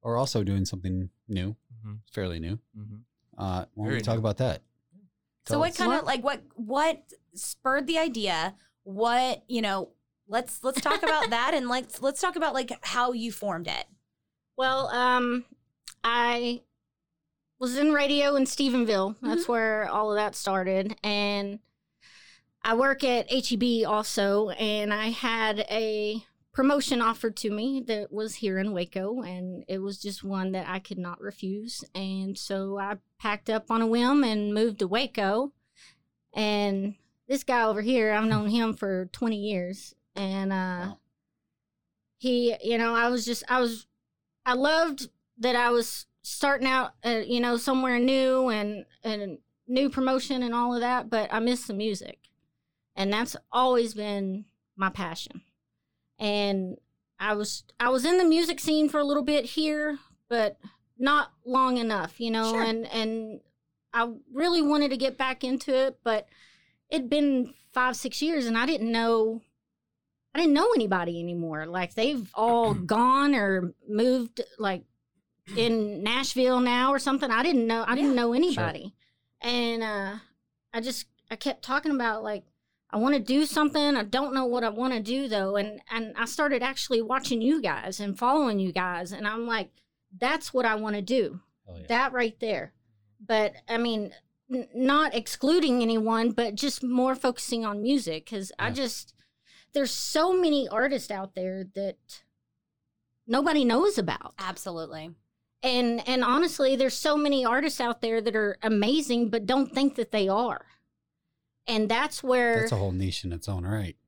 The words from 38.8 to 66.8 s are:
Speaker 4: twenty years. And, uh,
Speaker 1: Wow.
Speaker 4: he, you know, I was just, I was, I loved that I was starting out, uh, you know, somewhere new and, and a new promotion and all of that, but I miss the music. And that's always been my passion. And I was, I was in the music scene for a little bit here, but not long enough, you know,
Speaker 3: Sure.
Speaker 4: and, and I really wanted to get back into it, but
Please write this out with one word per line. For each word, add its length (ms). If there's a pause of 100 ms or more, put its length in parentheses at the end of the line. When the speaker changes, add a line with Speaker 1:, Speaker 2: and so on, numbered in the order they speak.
Speaker 4:
twenty 260
years. 560 (220)
And, 360
uh, 40
Speaker 1:
Wow. 440 (1160)
Speaker 4:
he, 460
you 140
know, 180
I 140
was 140
just, 240
I 120
was, 260 (600)
I 100
loved 540 (280)
that 180
I 140
was 380 (160)
starting 440
out, 260 (120)
uh, 200
you 140
know, 180
somewhere 420
new 500
and, 360 (180)
and 180
a 160 (300)
new 240
promotion 500
and 140
all 180
of 80
that, 300
but 200
I 80
miss 280
the 80
music. 420 (800)
And 180
that's 220 (160)
always 420
been 520 (300)
my 140
passion. 520 (760)
And 600 (420)
I 160
was, 280 (160)
I 100
was 140
in 140
the 80
music 340
scene 300
for 100
a 60
little 180
bit 220
here, 540 (300)
but 280 (400)
not 340 (140)
long 320
enough, 420
you 120
know, 220
Speaker 3:
Sure. 100
Speaker 4:
and, 280
and 480 (540)
I 160 (240)
really 300
wanted 260
to 80
get 220
back 240
into 320
it, 280
but 240 (600)